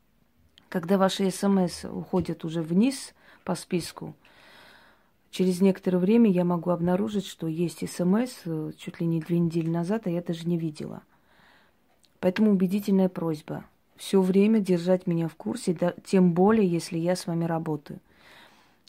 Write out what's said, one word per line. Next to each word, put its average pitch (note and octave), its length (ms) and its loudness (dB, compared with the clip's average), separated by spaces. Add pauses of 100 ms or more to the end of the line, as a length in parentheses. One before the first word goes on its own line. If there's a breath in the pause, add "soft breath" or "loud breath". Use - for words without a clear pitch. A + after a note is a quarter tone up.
(680)
Когда F#3 300 0
ваши F#3+ 320 0
С - 120 -8
М G3 180 2
С - 280 -4
уходят E3+ 560 -6
уже E3 160 -6
вниз G3 540 0 (280 soft breath)
по F3+ 120 -4
списку, - 600 -8 (1160 soft breath)
через F3+ 320 0
некоторое F#3 340 2
время G#3+ 340 6
я F3+ 140 2
могу F3 240 -2
обнаружить, F#3 560 0
что - 220 -12
есть D#3+ 360 -4
С - 180 -6
М F3+ 160 4
С, A#3+ 280 -4
э, D#3 320 -6
чуть - 240 -12
ли E3+ 60 -2
не E3 140 0
две E3+ 180 -2
недели E3 320 0
назад, F3 360 -4
а F3+ 40 -4
я E3+ 100 -2
даже E3 260 -8
не E3+ 120 0
видела. D3+ 460 -10 (1120 soft breath)
Поэтому G3+ 320 2
убедительная F#3+ 580 2
просьба D#3 560 -8 (320)
все - 240 0
время G3 400 4
держать F3+ 460 0
меня E3 200 0
в D3+ 100 -8
курсе, G#3 360 -4
да, F3 220 -2 (100)
тем F3+ 300 4
более, G3+ 340 4
если E3+ 300 -4
я F3+ 180 0
с - 100 -10
вами E3 200 -2
работаю. D#3+ 540 -6 (880 soft breath)